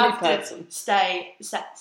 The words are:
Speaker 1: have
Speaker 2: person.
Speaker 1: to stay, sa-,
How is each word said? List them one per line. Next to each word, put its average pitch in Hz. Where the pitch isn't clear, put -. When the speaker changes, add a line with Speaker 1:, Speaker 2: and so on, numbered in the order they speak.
Speaker 1:
have 240
Speaker 2:
person. -
Speaker 1:
to -
stay, 185
sa-, 208